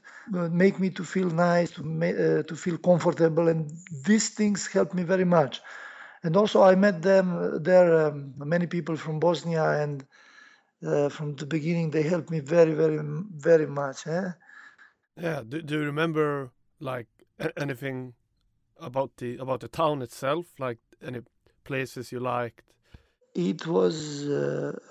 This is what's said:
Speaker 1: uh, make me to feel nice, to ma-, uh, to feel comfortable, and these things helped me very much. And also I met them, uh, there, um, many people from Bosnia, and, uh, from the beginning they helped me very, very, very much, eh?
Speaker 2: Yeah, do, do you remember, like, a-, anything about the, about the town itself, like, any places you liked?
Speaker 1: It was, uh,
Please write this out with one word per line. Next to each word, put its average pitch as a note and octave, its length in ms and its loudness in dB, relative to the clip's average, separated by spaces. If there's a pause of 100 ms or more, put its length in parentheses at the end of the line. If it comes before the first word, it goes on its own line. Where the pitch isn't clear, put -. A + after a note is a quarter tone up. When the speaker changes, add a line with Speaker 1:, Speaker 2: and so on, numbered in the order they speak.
(360)
Speaker 1:
uh, E3+ 140 -2
make F3+ 300 4
me F#3 120 0
to F#3 120 -8
feel F#3 260 -2
nice, F3 420 2
to - 120 -14
ma-, D#3+ 240 -4 (180)
uh, D#3 180 2
to D#3 120 -10
feel E3 220 -4
comfortable, E3 720 2
and D#3+ 220 0 (360)
these G#3+ 240 4
things G#3 380 0
helped F#3+ 260 0
me F3+ 100 -2
very F#3 220 2
much. E3 360 2 (640)
And E3 140 0
also G#3+ 260 6
I F#3+ 120 10
met F#3+ 260 4
them, F#3 360 4
uh, E3+ 220 -2
there, E3 480 6
um, C#3+ 300 -6
many D#3+ 300 -2
people E3 280 -4
from D#3 240 -6
Bosnia, E3 440 0 (200)
and, C#3+ 220 -6 (800)
uh, D3 240 2
from D3 260 -8
the D3 100 -10
beginning D#3+ 460 -2
they D#3 120 0
helped E3 280 -2
me D#3+ 80 -2
very, D#3+ 340 4
very, D#3 260 2 (360)
very D#3 320 2
much, C#3 400 -8
eh? F3+ 240 -4 (840)
Speaker 2:
Yeah, D#3 300 -6
do, D3 140 -8
do D3+ 180 -4
you D3+ 60 -2
remember, D3 640 -2 (280)
like, B2+ 280 -8 (320)
a-, D#3+ 200 -6
anything C3 540 -8 (640)
about C3+ 380 -6
the, B2 200 -8
about C3 240 -4
the A#2 60 -14
town D3+ 340 -2
itself, C#3 460 -6 (120)
like, B2 200 -6 (220)
any C#3 200 -10 (420)
places C3 480 -8
you B2 80 -8
liked? B2 440 -6 (720)
Speaker 1:
It F3 300 -2
was, D#3 640 0
uh, C#3+ 500 -4 (140)